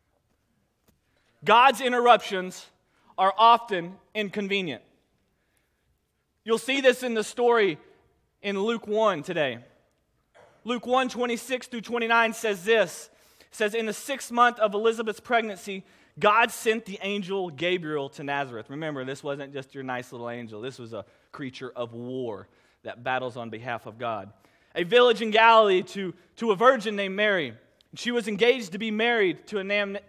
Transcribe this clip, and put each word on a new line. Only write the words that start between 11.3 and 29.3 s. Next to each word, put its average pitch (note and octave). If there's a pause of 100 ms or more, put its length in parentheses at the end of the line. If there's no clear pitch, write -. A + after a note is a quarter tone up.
through A#3
twenty-nine A#3
says G3+
this. G#3 (280)
It -
says, G#3+
"In A3+
the G#3+
sixth -
month A#3+
of G#3+
Elizabeth's A3
pregnancy, G#3 (340)
God G#3+
sent A3+
the F#3+
angel G3
Gabriel D3+
to C#3+
Nazareth." C#3
Remember, D3
this C3+
wasn't C#3
just C3+
your C3+
nice B2
little A#2+
angel. A#2
This B2+
was A2+
a G2+ (260)
creature C3
of A#2
war A#2+ (340)
that A2+
battles B2+
on A#2
behalf A2+
of A2+
God. G#2+ (400)
"A E3+
village A#3
in A3
Galilee A3
to, G3 (220)
to A3+
a G3
virgin A3
named F#3+
Mary. F#3+ (400)
She G#3
was A#3
engaged A3
to G3
be A3
married G#3+